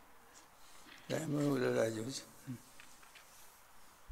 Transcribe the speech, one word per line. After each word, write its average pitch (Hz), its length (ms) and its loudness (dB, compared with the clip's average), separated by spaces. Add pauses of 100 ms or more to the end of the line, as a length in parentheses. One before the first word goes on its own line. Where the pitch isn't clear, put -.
(1080)
لا 127 120 2
ينبغي 147 260 4
ولا 127 280 6
لا 113 120 8
يجوز؟ 113 360 -2 (1900)